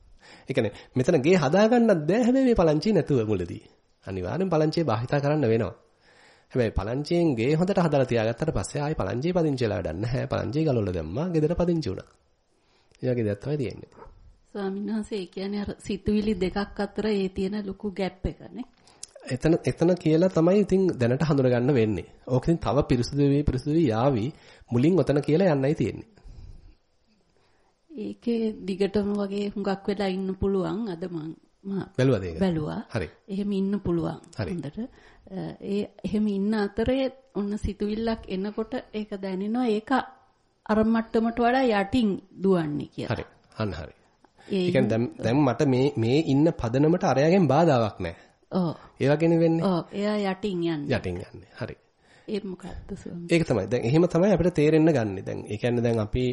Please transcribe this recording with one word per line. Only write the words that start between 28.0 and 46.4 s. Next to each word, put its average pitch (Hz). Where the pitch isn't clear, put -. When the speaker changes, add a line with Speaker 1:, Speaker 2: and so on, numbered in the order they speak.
Speaker 2:
දිගටම 196
වගේ 202
හුඟක් 196
වෙලා 202
ඉන්න 190
පුළුවන්. 190
අද 175
මං, 160
මම 196
Speaker 1:
බැලුවද 127
ඒක? 85
Speaker 2:
බැලුවා. 160
Speaker 1:
හරි. 87
Speaker 2:
එහෙම 202
ඉන්න 196
පුළුවන්. 165
Speaker 1:
හරි. -
Speaker 2:
හොඳට. 170
ඒ 202
එහෙම 208
ඉන්න 202
අතරේ 233
ඔන්න 202
සිතුවිල්ලක් 214
එනකොට 208
ඒක 208
දැනෙනවා. 196
ඒක 214
අර 214
මට්ටමට 226
වඩා 247
යටින් 202
දුවන්නේ 170
කියලා. 120
Speaker 1:
හරි. -
අන්න 104
හරි. 78
Speaker 2:
ඒ 196
Speaker 1:
ඒ 180
කියන්නේ 131
දැන්, 113
දැන් 120
මට 135
මේ, 131
මේ 117
ඉන්න 147